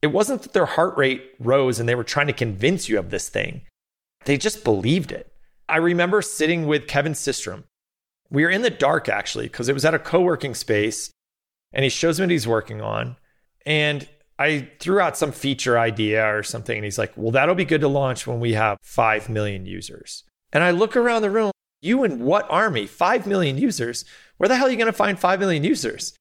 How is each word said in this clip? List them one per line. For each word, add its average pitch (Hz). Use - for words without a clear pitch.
It 151
wasn't 214
that -
their 180
heart 175
rate 135
rose 127
and 117
they 120
were 120
trying 147
to 143
convince 120
you 107
of 90
this 98
thing. -
They 143
just 208
believed 120
it. -
I 160
remember 175
sitting 160
with 147
Kevin 147
Systrom. -
We 139
were 165
in 190
the 240
dark, 147
actually, 110
'cause 117
it -
was 139
at 160
a 156
co-working 165
space, 107
and 135
he 135
shows 160
me 190
what 175
he's 131
working 110
on. 110
And 151
I 143
threw 190
out 160
some 147
feature 127
idea 110
or 107
something, 113
and 104
he's 101
like, 107
"Well, 113
that'll 139
be 180
good 151
to 143
launch 139
when 120
we 117
have 107
five 110
million 104
users." -
And 156
I 175
look 190
around 233
the 208
room, 214
"You 247
and 143
what 151
army? 160
Five 190
million 180
users? 135
Where 190
the 254
hell 262
are 262
you 247
gonna 226
find 202
five 185
million 170
users?" 165